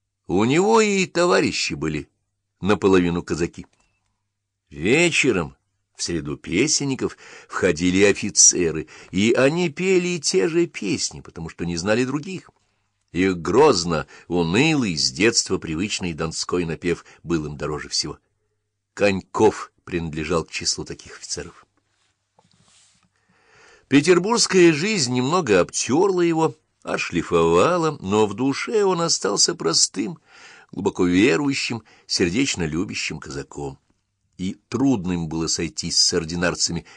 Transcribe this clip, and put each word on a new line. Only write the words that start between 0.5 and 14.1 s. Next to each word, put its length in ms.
и 240
товарищи 680
были 360
наполовину 640
казаки. 420
Вечером 840
в 80
среду 340
песенников 800
входили 560
офицеры, 840
и 220
они 360
пели 480
те 300
же 180
песни, 560
потому 280
что 160
не 120
знали 260
других. 460
Их 240
грозно, 680